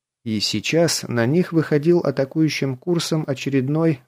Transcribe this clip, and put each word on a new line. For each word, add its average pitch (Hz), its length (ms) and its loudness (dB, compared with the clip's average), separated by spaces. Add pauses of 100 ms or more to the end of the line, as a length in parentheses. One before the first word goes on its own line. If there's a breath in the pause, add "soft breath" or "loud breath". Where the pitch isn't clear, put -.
(240)
И 110 160 -2
сейчас 151 600 0
на 117 240 0
них 170 260 2
выходил 160 480 2
атакующим 139 800 -2
курсом 165 480 -2
очередной 139 800 0